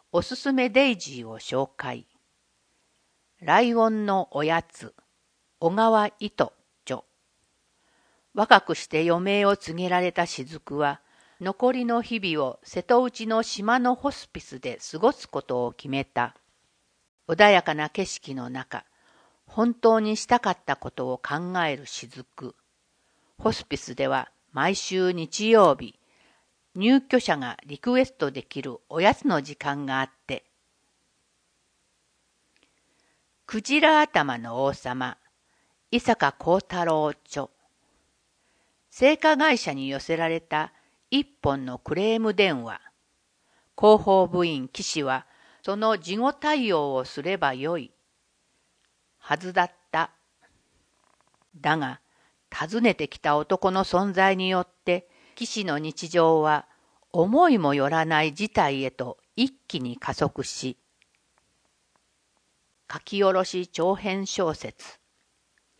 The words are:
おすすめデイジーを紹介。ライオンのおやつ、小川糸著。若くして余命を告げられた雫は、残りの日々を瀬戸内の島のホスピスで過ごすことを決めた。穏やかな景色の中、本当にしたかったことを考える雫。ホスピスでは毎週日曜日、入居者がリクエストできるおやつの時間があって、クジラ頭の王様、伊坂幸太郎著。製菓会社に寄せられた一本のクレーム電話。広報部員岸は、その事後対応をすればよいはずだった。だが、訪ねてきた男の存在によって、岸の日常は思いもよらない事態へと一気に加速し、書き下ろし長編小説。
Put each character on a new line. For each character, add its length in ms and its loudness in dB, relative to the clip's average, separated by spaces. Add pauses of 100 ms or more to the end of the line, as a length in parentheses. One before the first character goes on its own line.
(100)
お 120 0
す 120 -10
す 180 -4
め 180 0
デ 200 4
イ 80 -2
ジ 260 -12
ー 40 -14
を 100 -14
紹 380 -4
介。 320 -12 (1300)
ラ 200 4
イ 140 2
オ 140 4
ン 160 -2
の 280 0
お 100 -4
や 260 0
つ、 240 -20 (680)
小 100 2
川 480 4
糸 340 -4 (320)
著。 200 -10 (1300)
若 280 8
く 140 -4
し 140 -8
て 200 0
余 140 2
命 220 2
を 120 4
告 240 -10
げ 80 -4
ら 120 2
れ 100 0
た 160 -2
雫 520 -10
は、 220 -2 (400)
残 320 -2
り 120 -4
の 160 0
日 200 -6
々 260 -2
を 160 -8
瀬 200 -8
戸 200 4
内 240 -6
の 160 2
島 360 -2
の 180 2
ホ 140 -4
ス 200 -12
ピ 100 -12
ス 200 -16
で 180 -10 (140)
過 60 -10
ご 140 4
す 160 -20
こ 140 -6
と 240 -4
を 60 -6
決 160 -16
め 160 -4
た。 320 -4 (920)
穏 220 6
や 120 6
か 120 -4
な 160 -4
景 140 -4
色 300 -12
の 160 -10
中、 340 -10 (600)
本 300 0
当 260 4
に 160 -2
し 100 -10
た 140 4
か 120 0
っ 120 -8
た 120 -2
こ 140 -12
と 220 -6
を 60 -6
考 480 -6
え 100 -2
る 100 -18
雫。 680 -16 (800)
ホ 160 0
ス 140 -10
ピ 100 -4
ス 180 -14
で 120 -2
は 240 -2 (220)
毎 240 0
週 340 -2
日 400 -4
曜 240 8
日、 240 -10 (800)
入 240 4
居 200 0
者 160 0
が 300 -10
リ 120 -16
ク 200 0
エ 60 4
ス 80 -6
ト 180 -4
で 120 -10
き 200 -12
る 160 -12 (100)
お 120 -6
や 140 4
つ 120 -8
の 160 0
時 140 -14
間 300 -6
が 140 -2
あ 40 -2
っ 60 -8 (160)
て、 180 -10 (3000)
ク 160 -8
ジ 200 -2
ラ 200 6
頭 380 0
の 260 -6
王 80 0
様、 460 -8 (720)
伊 100 0
坂 320 2
幸 260 2
太 260 -6
郎 240 0
著。 400 -8 (1400)
製 280 4
菓 200 4
会 220 4
社 160 -6
に 140 -6
寄 100 -6
せ 180 -4
ら 120 0
れ 120 -2
た 320 -6 (380)
一 140 0
本 400 -4
の 140 -10
ク 160 -8
レ 220 0
ー 40 -2
ム 140 -2
電 300 0
話。 160 -12 (1000)
広 240 8
報 240 6
部 180 0
員 240 -4
岸 360 -6
は、 220 -4 (360)
そ 140 -4
の 200 0
事 200 -8
後 160 0
対 400 -2
応 220 0
を 100 -2
す 180 -12
れ 140 -4
ば 180 -2
よ 240 -6
い 140 -14 (1300)
は 180 -4
ず 160 -12
だ 120 2
っ 60 -6 (220)
た。 180 -2 (1400)
だ 220 -2
が、 240 -8 (520)
訪 280 -6
ね 160 4
て 100 -4
き 120 -16
た 180 2
男 340 0
の 140 0
存 260 0
在 260 4
に 120 -2
よ 140 2
っ 60 -12 (160)
て、 240 -2 (280)
岸 280 -8
の 140 -2
日 300 -8
常 340 4
は 240 0 (460)
思 360 4
い 100 6
も 160 2
よ 140 2
ら 160 0
な 200 2
い 100 -2
事 160 -6
態 320 0
へ 80 -4
と 280 -10 (180)
一 160 0 (160)
気 120 -6
に 160 -8
加 180 -8
速 280 -4
し、 340 -10 (2250)
書 80 -10
き 220 -4
下 100 4
ろ 120 0
し 240 -6
長 260 -2
編 320 -6
小 260 -2
説。 460 -16 (800)